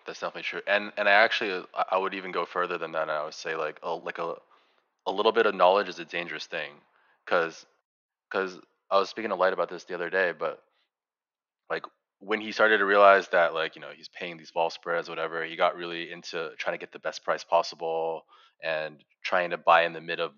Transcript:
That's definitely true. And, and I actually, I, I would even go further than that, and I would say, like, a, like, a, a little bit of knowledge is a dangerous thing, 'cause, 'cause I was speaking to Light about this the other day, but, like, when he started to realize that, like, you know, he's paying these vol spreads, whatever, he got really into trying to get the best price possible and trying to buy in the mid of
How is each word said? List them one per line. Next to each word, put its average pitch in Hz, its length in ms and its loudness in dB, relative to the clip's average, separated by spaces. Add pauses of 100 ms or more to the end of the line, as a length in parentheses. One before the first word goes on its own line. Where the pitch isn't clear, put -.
That's - 140 -12
definitely 85 240 -8
true. - 220 -6
And, 104 300 0
and 104 100 0
I 101 60 6
actually, 101 520 4 (100)
I, - 180 0
I 95 60 2
would 95 160 -2
even 92 180 -8
go 87 140 -2
further 87 320 -4
than 80 140 -8
that, 80 100 -2
and 78 80 -4
I 76 140 -2
would 78 100 -10
say, 80 220 -8
like, 78 260 -6
a, 82 120 -4
like, 87 240 -8
a, 85 180 -6 (680)
a 95 60 -2
little 104 200 4
bit 110 120 4
of 104 100 2
knowledge 92 340 6
is 87 100 -12
a 87 60 -10
dangerous 82 420 -8
thing, 73 260 -10 (540)
'cause, 82 400 -2 (640)
'cause 95 280 -4 (320)
I 98 80 4
was 98 120 0
speaking 110 180 -8
to 98 80 -2
Light 92 160 4
about 87 160 -2
this 87 160 -12
the 92 100 -10
other 87 140 -6
day, 90 240 2
but, 78 300 -6 (1080)
like, 82 160 -6 (360)
when 104 200 -2
he 107 120 -8
started 107 260 4
to 98 80 2
realize 98 420 8
that, 85 240 4
like, 82 240 -4
you 78 60 -16
know, 71 120 -14
he's 80 140 -20
paying 87 300 -12
these 78 120 -20
vol 82 200 -2
spreads, 85 400 -6
whatever, 82 340 -6
he 82 120 -10
got 87 200 2
really 85 340 -8
into 85 460 -10
trying - 180 -6
to 82 40 -10
get - 120 -14
the - 80 -20
best - 240 -10
price - 220 -4
possible 82 800 -2 (380)
and 78 440 -6 (180)
trying 90 280 0
to 85 80 -4
buy 82 240 6
in 85 100 0
the 82 80 -10
mid 82 180 -6
of 82 200 -4